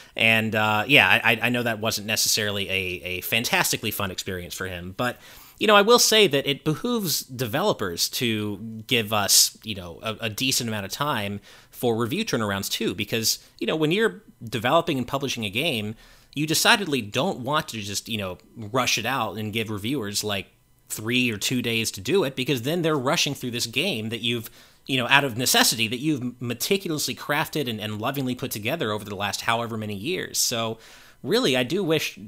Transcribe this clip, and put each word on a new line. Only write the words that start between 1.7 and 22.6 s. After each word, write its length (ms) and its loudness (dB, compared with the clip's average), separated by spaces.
wasn't 260 -2
necessarily 640 0
a, 360 -4
a 180 -6
fantastically 680 0
fun 220 -4
experience 420 -8
for 140 -6
him, 280 -10
but, 220 -2
you 60 2
know, 100 8
I 60 10
will 180 6
say 260 6
that 240 2
it 140 -6
behooves 560 0
developers 920 -2
to 760 -4
give 260 2
us, 500 4
you 120 -6
know, 280 -10
a, 200 -4
a 80 -4
decent 380 -2
amount 180 -4
of 40 -12
time 480 -2
for 240 0
review 300 0
turnarounds 460 -2
too, 240 -2
because, 440 -2
you 60 -4
know, 100 2
when 160 2
you're 300 2
developing 540 2
and 100 -2
publishing 380 -2
a 60 -4
game, 440 -2
you 120 -2
decidedly 560 2
don't 380 -2
want 280 0
to 120 -8
just, 280 -6
you 80 -4
know, 220 -6
rush 400 0
it 80 -2
out 300 -2
and 180 -6
give 180 -2
reviewers, 540 -4
like, 220 -4
three 420 0
or 60 -4
two 260 -2
days 300 -2
to 80 -12
do 240 0
it, 100 -4
because 280 -2